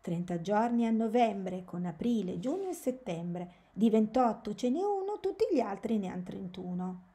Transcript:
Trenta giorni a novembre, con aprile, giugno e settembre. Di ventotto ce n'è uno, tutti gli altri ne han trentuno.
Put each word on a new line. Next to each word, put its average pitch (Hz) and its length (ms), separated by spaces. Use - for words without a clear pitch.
Trenta 175 400
giorni 226 460
a 226 40
novembre, 208 720
con 175 200
aprile, 185 540
giugno 330 300
e 349 60
settembre. 175 960
Di 220 180
ventotto 220 640
ce 247 160
n'è 311 120
uno, 403 380
tutti 392 320
gli 285 80
altri 214 380
ne 190 100
han 180 140
trentuno. 180 800